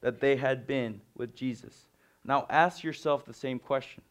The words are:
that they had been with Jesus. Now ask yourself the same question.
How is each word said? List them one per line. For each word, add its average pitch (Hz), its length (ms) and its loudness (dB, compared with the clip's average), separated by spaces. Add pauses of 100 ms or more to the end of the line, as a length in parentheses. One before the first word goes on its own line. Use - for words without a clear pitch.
that 117 180 -2
they 139 160 6
had 131 300 0
been 117 360 -2 (140)
with 120 200 -8
Jesus. - 520 -8 (360)
Now 139 260 0
ask 170 340 2
yourself 147 420 -2
the 110 80 -16
same 131 260 -4
question. - 520 -4